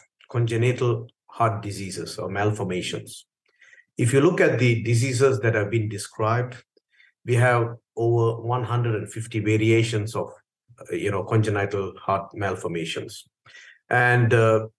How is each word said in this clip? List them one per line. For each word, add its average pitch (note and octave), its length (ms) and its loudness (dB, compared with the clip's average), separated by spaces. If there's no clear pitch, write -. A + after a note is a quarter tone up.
congenital A#2+ 800 0
heart A2 360 -2
diseases F#2 560 -10
or F2+ 80 -6
malformations. G2 1000 -4
If A#2+ 140 2
you C3+ 80 4
look F3 220 4
at C3 180 2
the A#2 240 2
diseases A#2+ 560 2
that A2+ 160 0
have G2+ 160 -2
been A2 160 0
described, A2+ 720 -4
we A#2+ 120 0
have A#2 420 2
over A#2 460 2
one A#2+ 240 -4
hundred A#2+ 300 -2
and G2 140 -6
fifty A2 300 -8
variations G#2+ 760 2
of, - 200 -6
uh, - 120 -12
you F2+ 160 -4
know, G2 140 -2
congenital G2+ 760 0
heart G2 360 -2
malformations. F2+ 920 -8
And, B2 440 4
uh, A2 340 4